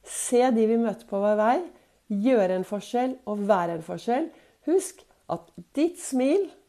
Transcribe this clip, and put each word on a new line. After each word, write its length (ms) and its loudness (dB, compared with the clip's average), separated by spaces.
se 380 0
de 160 4
vi 120 2
møter 280 -4
på 120 -2
vår 180 2
vei, 180 2
gjøre 480 2
en 80 -4
forskjell 480 -4
og 180 -4
være 300 2
en 80 -12
forskjell. 460 -2
Husk 380 -2
at 160 -8
ditt 240 -2
smil 480 0